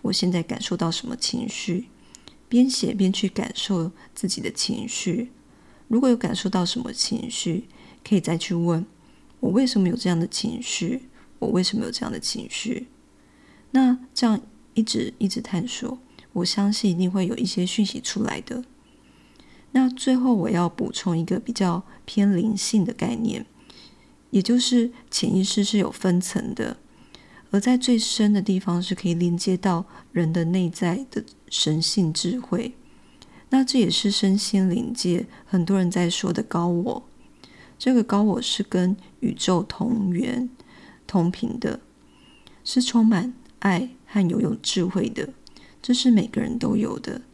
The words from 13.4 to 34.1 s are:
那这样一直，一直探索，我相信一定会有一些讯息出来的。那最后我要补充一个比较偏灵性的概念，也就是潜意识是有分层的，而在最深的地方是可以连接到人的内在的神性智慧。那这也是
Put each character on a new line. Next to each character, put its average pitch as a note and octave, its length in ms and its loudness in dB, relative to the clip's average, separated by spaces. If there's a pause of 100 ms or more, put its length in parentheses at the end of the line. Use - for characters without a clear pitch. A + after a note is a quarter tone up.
那 C4 260 4 (160)
这 - 140 0
样 G#3+ 140 2 (340)
一 A3+ 80 2
直， - 360 -4
一 G3 100 0
直 - 120 -4
探 F3 280 -4
索， B3+ 300 -8 (340)
我 F3 120 -2
相 G3+ 280 0
信 G#3+ 180 0
一 F3 40 0
定 F3+ 140 0
会 F#3 180 0
有 G#3 100 -4
一 - 80 -2
些 - 200 -2
讯 G3 220 0
息 - 140 -8
出 - 240 -4
来 - 160 -6
的。 - 240 -10 (1040)
那 C4 180 4
最 B3+ 280 2
后 B3+ 180 4
我 F3+ 160 2
要 F3 180 2
补 - 220 -4
充 - 260 -2
一 E3 80 0
个 F3 140 0
比 A#3+ 140 -6
较 F#3 320 0 (200)
偏 G3+ 320 2
灵 G#3+ 200 0
性 G3 280 2
的 - 80 -2
概 - 220 -4
念， A3+ 320 -4 (840)
也 G3 120 4
就 A#3 160 2
是 B3 320 2 (180)
潜 - 240 -2
意 F#3+ 120 2
识 G3+ 180 0
是 G3+ 160 0
有 F#3 140 2
分 F3+ 280 2
层 - 360 -6
的， - 200 -6 (760)
而 G3+ 80 2
在 B3 160 4
最 B3 200 2
深 G#3+ 360 2
的 G3+ 100 2
地 F#3+ 160 0
方 F3 240 -2
是 F3+ 140 -4
可 - 120 -4
以 E3+ 60 2
连 F3 220 2
接 F#3 200 0
到 F3+ 280 0 (260)
人 E3 220 0
的 E3+ 140 0
内 F3+ 220 2
在 F#3 400 -2
的 G#3 160 -6 (240)
神 D#3 320 0
性 E3+ 320 0
智 B3 280 -2
慧。 A#3 340 -4 (760)
那 C4 140 6
这 C4 140 2
也 G3+ 100 6
是 G3+ 220 2